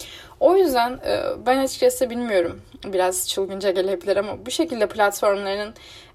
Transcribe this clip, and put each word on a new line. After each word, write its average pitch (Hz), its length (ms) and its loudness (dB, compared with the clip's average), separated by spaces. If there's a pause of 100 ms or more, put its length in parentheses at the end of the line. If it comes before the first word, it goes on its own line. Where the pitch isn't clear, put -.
(400)
O 339 160 6
yüzden, 254 500 2
e, - 160 0 (240)
ben 254 120 4
açıkçası 254 520 2
bilmiyorum. 220 520 -2 (240)
Biraz 185 440 -2
çılgınca 196 420 -2
gelebilir 190 460 0
ama 202 280 -6
bu 254 60 -6
şekilde 240 360 0
platformların, 202 880 0 (420)